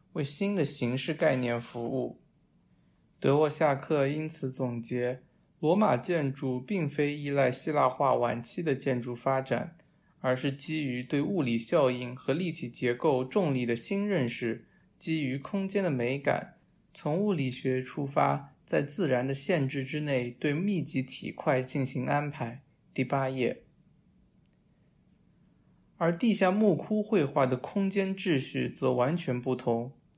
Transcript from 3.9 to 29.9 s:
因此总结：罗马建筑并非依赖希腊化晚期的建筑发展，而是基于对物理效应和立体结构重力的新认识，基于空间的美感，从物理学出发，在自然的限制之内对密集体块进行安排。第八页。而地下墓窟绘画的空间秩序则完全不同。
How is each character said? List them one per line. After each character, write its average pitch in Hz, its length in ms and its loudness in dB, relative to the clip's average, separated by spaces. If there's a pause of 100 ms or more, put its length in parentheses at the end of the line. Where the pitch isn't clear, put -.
因 156 200 -2
此 139 240 -6
总 120 300 -4
结： 123 420 -4 (360)
罗 156 160 4
马 185 220 4
建 147 340 0
筑 131 280 -2
并 165 280 -2
非 147 300 0
依 143 120 -6
赖 135 220 4
希 151 200 -4
腊 139 180 4
化 131 240 2
晚 120 300 0
期 - 180 -8
的 147 140 0
建 131 260 -2
筑 123 140 -6
发 135 260 0
展， 127 360 -4 (420)
而 127 160 2
是 139 160 -2
基 156 320 -4
于 123 180 -2
对 143 200 0
物 180 200 0
理 117 160 2
效 143 320 4
应 123 260 -4
和 - 180 -2
立 170 180 -2
体 - 180 -8
结 120 240 0
构 131 300 2
重 143 320 2
力 123 100 0
的 117 100 0
新 196 320 -2
认 156 200 2
识， 113 380 -4 (340)
基 160 240 -2
于 131 140 -2
空 190 300 -4
间 196 160 0
的 175 60 0
美 131 300 0
感， - 360 -2 (380)
从 156 240 -2
物 208 160 2
理 139 160 0
学 131 320 -2
出 139 240 -6
发， 139 480 2 (120)
在 151 160 2
自 147 260 -2
然 127 200 2
的 139 60 0
限 139 340 0
制 135 160 -4
之 151 160 -6
内 131 320 -2
对 147 220 0
密 180 300 0
集 131 180 -2
体 - 300 -8
块 131 300 2
进 131 240 -2
行 127 200 -4
安 143 240 0
排。 123 320 -8 (320)
第 135 100 0
八 135 260 0
页。 127 340 -2 (2250)
而 170 180 2
地 220 180 2
下 185 180 4
墓 202 240 6
窟 214 260 0
绘 202 240 2
画 139 220 2
的 127 100 0
空 196 320 -2
间 190 260 0
秩 160 240 0
序 127 300 -4
则 127 240 0
完 131 240 2
全 123 240 -2
不 131 140 -2
同。 120 380 -2 (240)